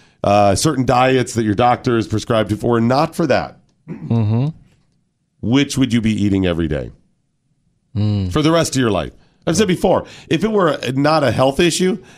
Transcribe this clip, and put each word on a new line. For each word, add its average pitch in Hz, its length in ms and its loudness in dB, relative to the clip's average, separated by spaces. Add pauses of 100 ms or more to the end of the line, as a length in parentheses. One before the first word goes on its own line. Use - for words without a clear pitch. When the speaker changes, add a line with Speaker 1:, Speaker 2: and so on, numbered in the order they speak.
(240)
Speaker 1:
uh, 101 320 4
certain 131 300 0
diets 127 480 2
that 117 100 -2
your 107 120 0
doctor 123 420 0
has 110 100 -2
prescribed 107 440 -2
you 104 60 -4
for, 117 220 0
not 131 360 0
for 170 120 -2
that, 92 320 -2 (300)
Speaker 2:
Mm-hmm. 117 580 -2 (920)
Speaker 1:
which 135 360 0
would 127 160 0
you 117 80 0
be 110 100 0
eating 98 360 0
every 85 200 -2
day 67 220 -6 (1040)
Speaker 2:
Mm. 104 360 -2
Speaker 1:
for 151 100 0
the 151 100 2
rest 165 240 0
of 135 40 0
your 117 120 2
life? 80 200 -2 (340)
I've 165 120 -2
said 214 100 2
before, 175 380 0 (240)
if 160 140 -2
it 220 80 -2
were 180 280 2 (160)
not 147 280 2
a 120 80 2
health 131 280 0
issue, 180 380 0 (200)